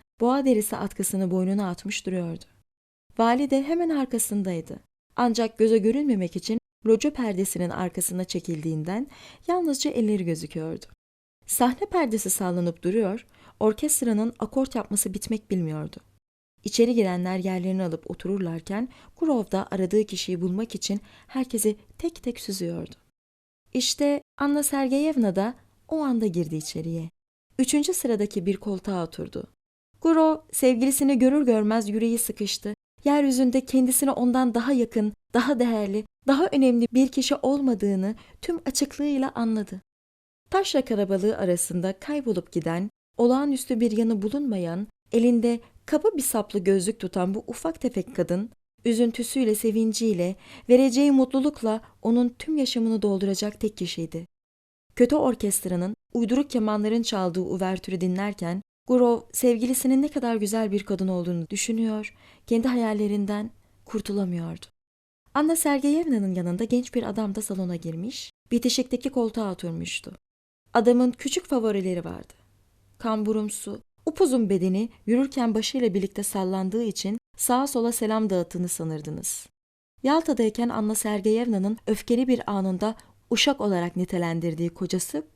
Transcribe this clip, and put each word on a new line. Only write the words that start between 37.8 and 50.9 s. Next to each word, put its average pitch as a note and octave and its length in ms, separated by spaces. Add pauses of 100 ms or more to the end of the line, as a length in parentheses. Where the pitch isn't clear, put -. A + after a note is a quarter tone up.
tüm E4+ 240
açıklığıyla C#4 680
anladı. A3 460 (720)
Taşra F4+ 340
karabalığı G3+ 520
arasında F3+ 600
kaybolup B3 540
giden, E3+ 380 (260)
olağanüstü B3+ 640
bir A#3 100
yanı A3 320
bulunmayan, G#3 640 (260)
elinde A#3 480 (260)
kaba D4+ 300
bir C#4 60
saplı - 360
gözlük G3 420
tutan F#3 340
bu A3 120
ufak D#4+ 340
tefek - 360
kadın, F#3 340 (340)
üzüntüsüyle, A#3 720
sevinciyle, G#3+ 840 (320)
vereceği C4 420